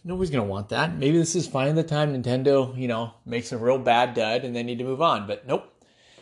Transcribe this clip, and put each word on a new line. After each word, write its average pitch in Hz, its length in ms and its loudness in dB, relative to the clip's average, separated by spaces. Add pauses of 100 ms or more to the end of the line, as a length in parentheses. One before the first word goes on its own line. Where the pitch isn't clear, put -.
Nobody's 180 280 -4
gonna 127 140 0
want 101 260 -4
that. 156 260 0
Maybe 147 220 4
this 165 180 2
is 165 100 -2
finally 143 340 0
the 160 80 -2
time 151 260 0
Nintendo, 127 600 2
you 127 120 -4
know, 113 260 -4 (100)
makes 120 280 -6
a 123 60 -6
real 123 200 2
bad 120 360 4
dud 117 300 0
and 120 120 -6
they 120 60 -4
need 120 160 -4
to 123 60 -6
move 131 180 -2
on. 120 240 2
But 104 200 -8
nope. 147 240 -4 (520)